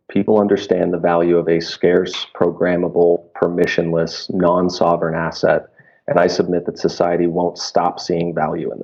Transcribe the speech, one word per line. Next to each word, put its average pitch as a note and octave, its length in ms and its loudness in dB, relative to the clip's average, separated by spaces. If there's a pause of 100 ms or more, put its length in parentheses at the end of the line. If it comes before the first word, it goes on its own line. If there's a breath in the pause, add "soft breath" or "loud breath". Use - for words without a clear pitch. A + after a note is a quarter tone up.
people G#2+ 300 2
understand F#2 540 0
the F2 60 -4
value E2+ 380 2
of E2 120 0
a E2 100 2
scarce, - 760 0
programmable, F2 960 0
permissionless, E2+ 1000 -2
non-sovereign F2 840 2
asset, D#2+ 540 0 (380 soft breath)
and F2+ 120 2
I F2+ 80 4
submit F2 400 -2
that E2+ 100 -6
society F2 480 0
won't E2+ 320 -2
stop - 420 -2
seeing E2+ 360 -4
value D#2 360 -4
in G#1 120 -10